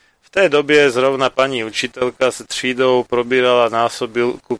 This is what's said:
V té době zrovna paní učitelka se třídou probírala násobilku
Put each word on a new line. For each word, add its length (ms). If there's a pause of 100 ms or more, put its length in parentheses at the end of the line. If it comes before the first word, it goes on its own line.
(220)
V 80
té 200
době 420
zrovna 380
paní 340
učitelka 680
se 160
třídou 560
probírala 680
násobilku 920